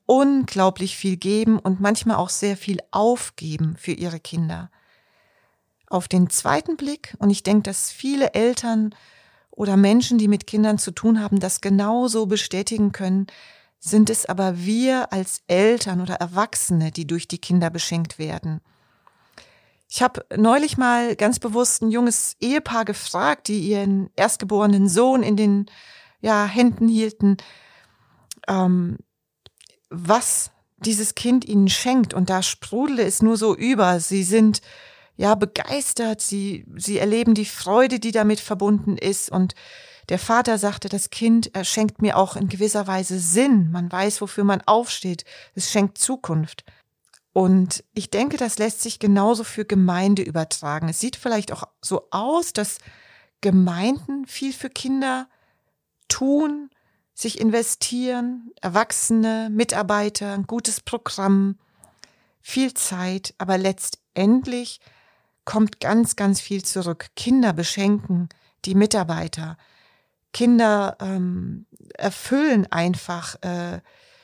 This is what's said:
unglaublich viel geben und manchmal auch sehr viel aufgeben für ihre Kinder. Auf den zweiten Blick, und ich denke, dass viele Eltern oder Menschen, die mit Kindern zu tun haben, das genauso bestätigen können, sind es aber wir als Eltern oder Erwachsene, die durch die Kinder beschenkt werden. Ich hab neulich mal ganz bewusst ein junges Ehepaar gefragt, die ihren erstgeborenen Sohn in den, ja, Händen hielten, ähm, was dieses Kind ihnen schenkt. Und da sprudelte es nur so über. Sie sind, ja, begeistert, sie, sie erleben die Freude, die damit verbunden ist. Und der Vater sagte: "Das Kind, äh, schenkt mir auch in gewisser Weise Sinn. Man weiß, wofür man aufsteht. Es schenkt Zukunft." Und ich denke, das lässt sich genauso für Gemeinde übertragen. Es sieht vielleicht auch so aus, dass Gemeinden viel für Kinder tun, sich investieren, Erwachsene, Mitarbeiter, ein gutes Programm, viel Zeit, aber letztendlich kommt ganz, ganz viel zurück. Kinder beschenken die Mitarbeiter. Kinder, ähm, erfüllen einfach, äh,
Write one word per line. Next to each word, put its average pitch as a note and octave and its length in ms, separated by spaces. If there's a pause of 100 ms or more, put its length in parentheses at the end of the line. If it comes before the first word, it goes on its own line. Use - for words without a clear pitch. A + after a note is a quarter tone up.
unglaublich B3+ 880
viel F#3+ 200
geben G#3+ 420
und F#3+ 220
manchmal A3 360
auch F3+ 140
sehr G3+ 260
viel G3 220 (120)
aufgeben E3 880
für - 140
ihre E3 280
Kinder. E3 500 (1160)
Auf F3+ 200
den F3+ 220
zweiten D#4 460
Blick, - 420
und G#3 120
ich G3+ 120
denke, G#3+ 200
dass - 300
viele C#4 420
Eltern A3+ 600 (560)
oder G3 260
Menschen, A3+ 420
die G#3+ 100
mit G3+ 180
Kindern G#3+ 320
zu - 120
tun A3 320
haben, G3+ 160
das F#3 220
genauso G#3+ 680
bestätigen G3+ 640
können, F#3+ 360 (500)
sind G#3+ 320
es - 160
aber F#3 320
wir A#3+ 540
als F#3+ 340
Eltern G3 540
oder F3+ 140
Erwachsene, F3 760
die E3 160
durch E3 220
die F3 100
Kinder E3+ 320
beschenkt E3+ 480
werden. D#3 420 (1300)
Ich - 140
hab B3 220 (120)
neulich C4 400
mal A#3+ 380
ganz A#3 240
bewusst A#3+ 440
ein A3 80
junges A#3 500
Ehepaar A#3 440
gefragt, G#3 640
die G#3 120
ihren G3 560
erstgeborenen G3+ 720
Sohn A#3+ 340
in G#3 140
den, G3+ 300 (540)
ja, G#3 260
Händen A3+ 420
hielten, A3 480 (1120)
ähm, F3+ 500 (880)
was - 640 (280)
dieses G#3+ 360
Kind B3 300
ihnen G3 240
schenkt. B3 460
Und F#3 160
da F#3+ 120
sprudelte B3 600
es - 200
nur A3 140
so G#3+ 180
über. G3+ 460
Sie F#3+ 240
sind, G#3+ 360 (560)
ja, G#3 200
begeistert, A3 840
sie, G3 460 (100)
sie G3 220
erleben A3+ 360
die G#3 120
Freude, A#3+ 540
die A3+ 120
damit G#3+ 280
verbunden G3+ 580
ist. - 320
Und F#3 240 (540)
der F3+ 100
Vater A#3 400
sagte: G3+ 300
"Das G3 220
Kind, A3+ 460
äh, F#3+ 80
schenkt G#3+ 380
mir G#3 140
auch F#3+ 180
in G3 140
gewisser G3+ 400
Weise F#3 320
Sinn. F#3 500
Man F3 200
weiß, F#3+ 300
wofür G#3 220
man G3+ 200
aufsteht. G#3 600 (300)
Es - 160
schenkt G3+ 280
Zukunft." D#3+ 640 (720)
Und F#3 560
ich G#3 160
denke, C#4 300
das A#3 180
lässt G#3+ 240
sich - 180
genauso G#3 460
für G#3+ 220
Gemeinde F#3+ 560
übertragen. D#3+ 640
Es D#3+ 120
sieht B3+ 160
vielleicht G#3+ 360
auch - 120 (180)
so - 280
aus, C#4+ 440
dass G#3 240 (640)
Gemeinden G3 840
viel C4+ 280
für C4 160
Kinder C4 580 (800)
tun, D4 600 (420)
sich - 260
investieren, B3 1160 (100)
Erwachsene, A3 920
Mitarbeiter, G#3 800
ein G3 140
gutes A3+ 340
Programm, G3 800 (800)
viel C4 320
Zeit, F#3 640
aber F#3 220
letztendlich A3+ 1200 (640)
kommt G#3+ 340
ganz, A3 380
ganz G3 240
viel G3 240
zurück. F3 520
Kinder A#3+ 360
beschenken F#3 800 (340)
die F#3+ 100
Mitarbeiter. E3 840 (720)
Kinder, A3+ 680
ähm, F3+ 640 (320)
erfüllen B3 760
einfach, F3 680
äh, F3 400 (420)